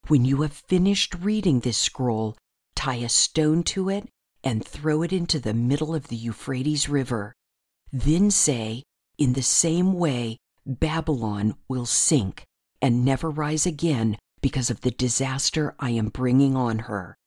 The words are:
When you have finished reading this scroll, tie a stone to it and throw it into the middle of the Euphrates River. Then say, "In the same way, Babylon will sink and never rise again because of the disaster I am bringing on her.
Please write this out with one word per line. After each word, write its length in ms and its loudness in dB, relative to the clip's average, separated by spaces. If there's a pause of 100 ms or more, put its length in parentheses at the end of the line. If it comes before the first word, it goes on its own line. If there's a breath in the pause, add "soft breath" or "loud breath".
When 160 4
you 180 0
have 100 -2
finished 600 0
reading 460 0
this 180 -2
scroll, 580 -2 (380)
tie 220 -4
a 120 -6
stone 560 2
to 260 -2
it 180 -6 (340)
and 220 -2
throw 380 -2
it 100 -2
into 260 0
the 160 -2
middle 400 0
of 140 -4
the 80 -8
Euphrates 720 -4
River. 460 -2 (580)
Then 380 4
say, 540 -2 (340)
"In 160 4
the 80 -2
same 500 2
way, 460 0 (260)
Babylon 920 -2 (120)
will 180 -4
sink 580 0 (380)
and 220 4
never 260 0
rise 360 -2
again 520 0 (220)
because 280 0
of 120 -4
the 100 2
disaster 880 -2
I 120 -2
am 180 0
bringing 480 4
on 240 0
her. 360 -8 (100)